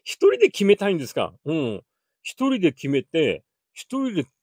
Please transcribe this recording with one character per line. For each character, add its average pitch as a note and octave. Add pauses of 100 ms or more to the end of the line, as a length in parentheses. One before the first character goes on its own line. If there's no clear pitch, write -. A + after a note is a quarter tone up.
一 -
人 G4+
で G#4
決 -
め G3+
た G3+
い F#3+
ん D#3+
で C3
す -
か？ F2 (100)
う D3+
ん。 A#2 (380)
一 -
人 B3
で E3
決 -
め C3+
て、 B2 (280)
一 -
人 A#3+
で D3+ (180)